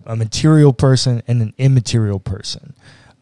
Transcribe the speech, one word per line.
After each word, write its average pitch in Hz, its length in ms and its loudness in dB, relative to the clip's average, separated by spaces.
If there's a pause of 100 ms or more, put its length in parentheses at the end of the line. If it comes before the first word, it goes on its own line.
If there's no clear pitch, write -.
a 113 100 -10
material 143 600 2
person 127 520 0
and 120 140 0
an 110 160 -4
immaterial 117 640 0
person. - 540 -12 (480)